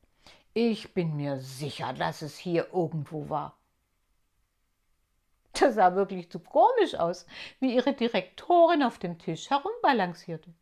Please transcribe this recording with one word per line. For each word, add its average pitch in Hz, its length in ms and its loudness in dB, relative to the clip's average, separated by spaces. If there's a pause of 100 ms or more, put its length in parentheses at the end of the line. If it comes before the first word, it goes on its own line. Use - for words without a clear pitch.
(540)
„Ich 226 400 0
bin 160 220 0
mir 143 220 -4
sicher, 131 540 -8
dass 165 300 -4
es 147 160 -12
hier 170 340 -2
irgendwo 156 560 -4
war.“ 147 300 -6 (1900)
Das 254 220 4
sah 185 200 4
wirklich 190 360 -2
zu 180 80 -10
komisch 403 560 4
aus, 170 320 -4 (340)
wie 262 140 0
ihre 254 180 2
Direktorin 302 920 2
auf - 160 -2
dem 175 200 -8
Tisch - 320 -8
herumbalancierte. 262 1120 -2